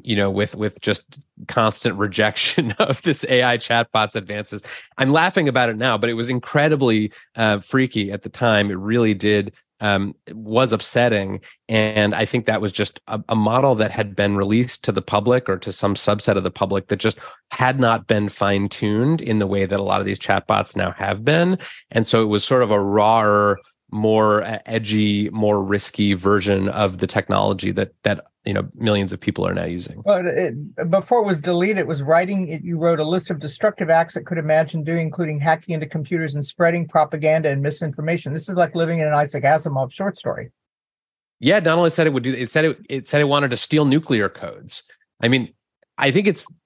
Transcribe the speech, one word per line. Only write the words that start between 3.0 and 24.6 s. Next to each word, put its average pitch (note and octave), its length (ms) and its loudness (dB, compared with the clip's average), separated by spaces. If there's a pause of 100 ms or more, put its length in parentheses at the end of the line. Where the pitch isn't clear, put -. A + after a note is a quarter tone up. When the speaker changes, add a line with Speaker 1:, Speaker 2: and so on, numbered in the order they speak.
Speaker 1:
this - 260 -2
A B2 160 4
I A#2+ 140 2
chatbot's A2+ 580 0
advances. G#2 480 -8 (340)
I'm C3+ 140 2
laughing D#3+ 380 2
about B2+ 200 2
it A2+ 60 -4
now, A#2 220 0
but A#2 120 0
it A#2 40 -2
was A#2 160 -4
incredibly, B2+ 800 2 (240)
uh, G#2+ 240 2
freaky A2+ 520 0
at G2+ 100 -8
the - 80 -12
time. G#2 420 2
It F#2 40 -4
really A2 380 2
did, G#2 380 0 (300)
um, G2+ 340 -2 (160)
was A2 400 0
upsetting. G#2 720 0 (260)
And G#2+ 480 2
I G#2 80 0
think A#2+ 220 -2
that G#2+ 160 0
was G#2 100 -2
just - 360 -4
a, G#2+ 200 -6
a - 80 -2
model A#2 400 2
that G#2+ 160 0
had G2+ 240 -4
been G2+ 220 0
released G#2+ 480 0
to G#2+ 80 0
the F#2+ 80 -2
public A#2+ 480 0
or F#2+ 80 0
to F#2 160 -8
some G2 220 -2
subset G2+ 420 0
of F#2+ 60 -2
the F#2 80 -2
public G2 360 -2
that G2 100 -2
just A2 220 -2 (320)
had C3 300 0
not A2+ 260 2
been G#2 220 2
fine-tuned G#2 920 0
in A2 200 -2
the G2+ 80 0
way G2 180 0
that G2 140 0
a G2 40 -2
lot G2 160 0
of G2 60 -4
these G2 140 -4
chatbots G2+ 580 -2
now F#2 140 -2
have G2+ 340 -6
been. F3 320 2 (320)
And A2+ 180 0
so A2+ 160 2
it A2 40 0
was G#2 180 0
sort B2+ 180 4
of G#2+ 80 0
a G#2 80 4
rawer, G#2 800 4 (340)
more, G#2+ 500 2
uh, G#2+ 140 -6 (100)